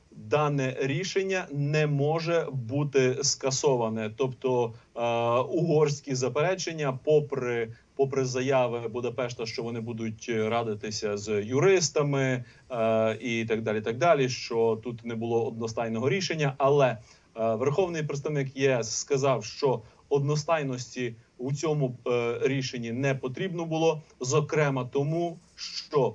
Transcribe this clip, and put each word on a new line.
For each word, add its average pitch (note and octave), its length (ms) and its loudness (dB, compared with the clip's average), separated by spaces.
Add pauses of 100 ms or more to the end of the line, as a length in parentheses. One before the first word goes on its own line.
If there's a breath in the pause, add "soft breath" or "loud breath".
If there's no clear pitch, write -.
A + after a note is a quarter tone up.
(120)
дане C3+ 680 0
рішення F#3 720 -2
не D3 340 2
може D#3 680 0
бути C3 720 0
скасоване. A#2 920 0
Тобто, B2 580 0 (220 loud breath)
е, A#2+ 40 -6 (400)
угорські D3+ 760 2
заперечення, D3 920 0
попри, B2+ 680 2 (240 loud breath)
попри C3+ 280 2
заяви B2+ 640 0
Будапешта, A#2+ 580 -4
що A#2 160 -6
вони A#2 180 -6
будуть A2 480 -6
радитися A2 880 -2
з G#2 260 -2
юристами, C#3+ 1000 2 (260 loud breath)
е, A2 500 2
і A#2 240 -2
так A2 180 0
далі, A2 180 -2
так A#2 180 -4
далі, C#3+ 300 6
що A2+ 560 0
тут A2+ 200 -8
не A#2 100 -6
було A#2 320 0
одностайного A2+ 640 -2
рішення. D#3+ 500 0
Але, C#3 300 6
е, A2+ 680 -4
верховний D3+ 480 0
представник C#3+ 540 -4
Є C3+ 220 2
С A2 120 -4
сказав, C3 540 0
що B2 380 -2 (260 loud breath)
одностайності C#3 1040 -2 (240 loud breath)
у C3 140 -4
цьому, D3 540 0
е, A#2+ 360 0
рішенні B2+ 500 -2
не C3+ 220 0
потрібно E3 500 -4
було, D#3+ 380 2 (180 loud breath)
зокрема C#3+ 640 2
тому, D#3+ 540 -2 (160)
що - 600 -2